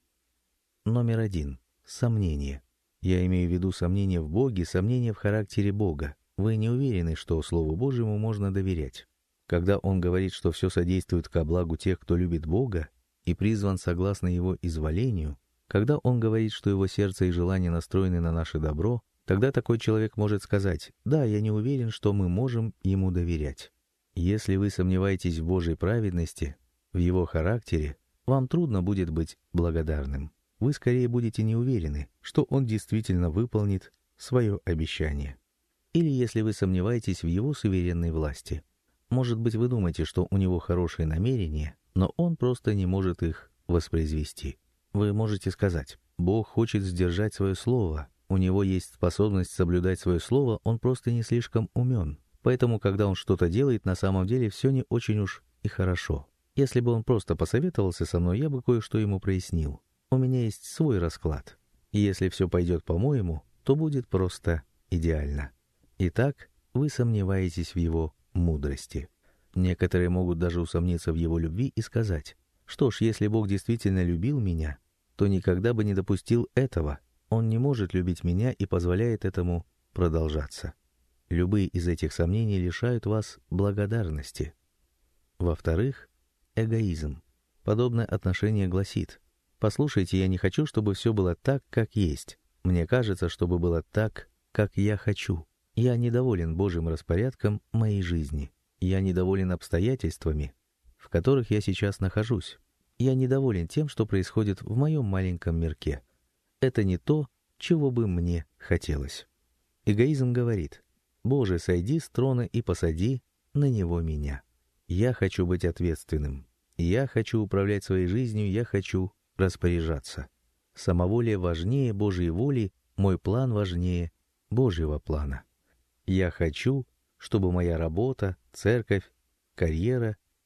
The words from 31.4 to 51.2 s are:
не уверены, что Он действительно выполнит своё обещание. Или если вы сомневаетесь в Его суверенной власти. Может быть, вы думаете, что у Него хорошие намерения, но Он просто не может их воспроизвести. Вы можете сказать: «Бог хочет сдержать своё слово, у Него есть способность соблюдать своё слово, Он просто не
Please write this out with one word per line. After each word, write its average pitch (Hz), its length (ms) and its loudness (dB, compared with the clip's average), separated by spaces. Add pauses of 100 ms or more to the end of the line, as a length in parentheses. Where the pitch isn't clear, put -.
не 110 140 0
уверены, 85 520 -2 (120)
что - 240 -2
Он 135 220 0
действительно 101 640 0
выполнит 101 600 -2 (240)
своё 117 480 0
обещание. 76 720 -4 (580)
Или 170 160 2
если 123 320 0
вы 107 100 0
сомневаетесь 98 680 0
в 82 40 -4
Его 107 280 0
суверенной 87 580 0
власти. 76 500 -4 (460)
Может 120 300 0
быть, 113 180 0
вы 120 120 0
думаете, 92 360 0
что 90 260 -2
у 98 60 2
Него 92 220 2
хорошие 85 480 -2
намерения, 80 720 -2 (180)
но 95 220 2
Он 170 200 0
просто 123 380 0
не 98 120 0
может 92 360 0
их - 280 -4 (160)
воспроизвести. 78 920 -2 (340)
Вы 101 200 2
можете 104 380 -2
сказать: 85 480 -2 (200)
«Бог 101 300 2
хочет 110 360 0
сдержать 90 500 0
своё 98 220 0
слово, 90 500 0 (220)
у 95 80 2
Него 92 260 4
есть 95 320 0
способность 95 560 2
соблюдать 90 480 2
своё 87 220 0
слово, 127 420 0
Он 113 160 0
просто 123 320 0
не 117 140 0